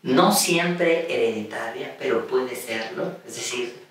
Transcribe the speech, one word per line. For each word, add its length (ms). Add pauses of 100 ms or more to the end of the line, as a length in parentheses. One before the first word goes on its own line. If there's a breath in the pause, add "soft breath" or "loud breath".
no 280
siempre 800
hereditaria, 840
pero 300
puede 280
serlo, 580 (140)
es 80
decir 400 (160)